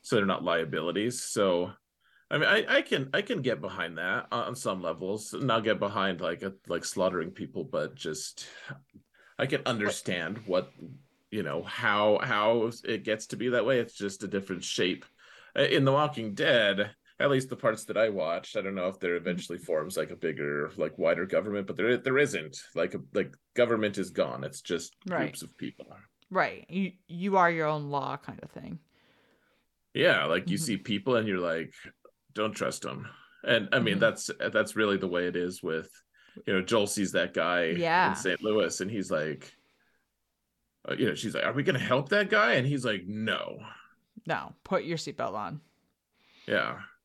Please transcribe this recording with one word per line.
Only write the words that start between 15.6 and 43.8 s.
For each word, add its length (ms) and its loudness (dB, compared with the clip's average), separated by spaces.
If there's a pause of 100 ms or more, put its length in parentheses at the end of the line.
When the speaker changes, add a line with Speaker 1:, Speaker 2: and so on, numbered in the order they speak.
Speaker 1:
in 200 4
The 80 6
Walking 420 0
Dead, 580 4 (280)
at 100 4
least 200 2
the 80 -8
parts 260 0
that 140 -2
I 100 6
watched, 480 -2
I 60 0
don't 120 -4
know 140 -2
if 140 -4
there 180 0
Speaker 2:
Mm-hmm. 80 -4
Speaker 1:
eventually 300 -4
forms, 400 -2
like, 120 -2
a 60 -10
bigger, 600 -2
like, 200 -2
wider 280 2
government, 420 0
but 80 -6
there, 220 2
there 200 0
isn't. 440 -2 (120)
Like, 200 0
a, 80 -6 (120)
like, 220 -2 (180)
government 440 2
is 140 -4
gone. 340 -2
It's 160 -10
just 340 -4 (100)
Speaker 2:
Right. 180 -2
Speaker 1:
groups 180 -6
of 160 -16
people. 300 -10 (420)
Speaker 2:
Right. 400 -2
You, 240 -2 (160)
you 260 -2
are 160 8
your 160 2
own 220 0
law 260 -2
kind 260 -12
of 80 -14
thing. 300 -12 (1120)
Speaker 1:
Yeah, 300 4
like, 260 2
you 60 2
Speaker 2:
Mm-hmm. 80 -2
Speaker 1:
see 140 -2
people 400 0
and 100 0
you're 100 0
like, 360 -2 (600)
"Don't 200 -2
trust 320 -4
'em." 240 -8 (340)
And, 300 2
I 60 4
mean, 160 2
Speaker 2:
Mm-hmm. 40 0
Speaker 1:
that's, 320 2 (220)
that's 240 0
really 180 4
the 140 -2
way 180 0
it 80 -4
is 260 -2
with, 300 -4 (560)
you 60 0
know, 80 4
Joel 260 4
sees 240 0
that 220 0
guy 380 2
Speaker 2:
Yeah. 400 4
Speaker 1:
in 40 -2
Saint 260 0
Louis, 380 2
and 100 -2
he's 220 -4
like, 420 -4 (1300)
uh, 100 -2
you 120 2
know, 60 -2
she's 200 -6
like, 100 0
"Are 60 2
we 120 -2
gonna 140 2
help 300 2
that 220 2
guy?" 240 4
And 120 4
he's 200 0
like, 200 0
"No." 540 -4 (680)